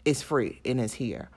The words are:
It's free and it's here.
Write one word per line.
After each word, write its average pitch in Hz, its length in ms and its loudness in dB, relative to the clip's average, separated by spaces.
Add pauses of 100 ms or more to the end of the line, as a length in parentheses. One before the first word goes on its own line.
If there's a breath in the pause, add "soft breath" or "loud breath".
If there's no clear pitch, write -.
It's 147 160 4
free 127 440 0
and 127 140 0
it's 110 140 0
here. - 440 -6